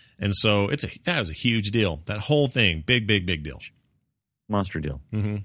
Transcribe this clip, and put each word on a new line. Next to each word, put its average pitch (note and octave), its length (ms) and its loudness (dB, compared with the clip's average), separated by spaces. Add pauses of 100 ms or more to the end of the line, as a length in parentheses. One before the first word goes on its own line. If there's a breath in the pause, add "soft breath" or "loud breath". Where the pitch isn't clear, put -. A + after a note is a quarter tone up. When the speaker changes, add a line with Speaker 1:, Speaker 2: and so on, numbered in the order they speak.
(180 soft breath)
Speaker 1:
And G2+ 160 0
so G2+ 340 4
it's - 160 -2
a, A2+ 40 -4 (160)
that F3 160 0
was F2+ 100 -4
a D2+ 40 -10
huge A2+ 360 0
deal. G2 360 0
That G#2+ 140 -6
whole D3 280 2
thing, G2 380 2
big, B2 200 2
big, G2 200 2
big E2+ 180 -4
deal. C#2+ 160 -12 (880)
Speaker 2:
Monster G2 320 -2
deal. C#2+ 200 -6 (120)
Speaker 1:
Mm-hmm. G#2 320 -2